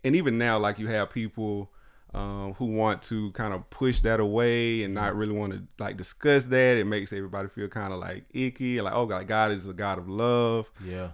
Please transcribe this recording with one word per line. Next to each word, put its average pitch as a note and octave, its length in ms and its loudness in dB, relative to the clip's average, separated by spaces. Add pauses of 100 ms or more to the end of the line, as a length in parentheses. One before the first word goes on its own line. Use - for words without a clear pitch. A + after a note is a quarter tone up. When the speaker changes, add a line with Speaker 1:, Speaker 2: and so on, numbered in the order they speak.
Speaker 1:
and C3+ 120 4
even C#3+ 220 2
now, A#2 220 4
like, G#2 180 0
you G#2+ 100 -6
have G#2+ 220 0
people, G#2 600 -4 (420)
um, G2 420 -6
who B2+ 100 -4
want A2 380 0
to G#2+ 280 -4
kind G#2+ 240 -4
of F2+ 160 -10
push B2+ 300 2
that A2+ 180 4
away A#2 640 2
and G2 100 -4
not G2+ 200 0
Speaker 2:
Mm. G2 40 -4
Speaker 1:
really G#2+ 160 -2
wanna, G2 300 -4 (160)
like, G2 180 -6
discuss C#3 480 2
that. B2+ 320 6
It G#2 80 2
makes G#2 260 -2
everybody G2 360 -6
feel G2+ 220 -8
kinda, G2 260 -6
like, F2+ 360 -10
icky, B2+ 500 -2
like, G2 120 -2
"Oh, A#2+ 140 2
God, F#2+ 200 -4
God G#2+ 240 4
is F#2+ 160 -6
a F#2+ 60 -10
God F#2+ 240 -4
of F2+ 100 -10
love." A#2 640 2 (160)
Speaker 2:
Yeah. F#2 280 -6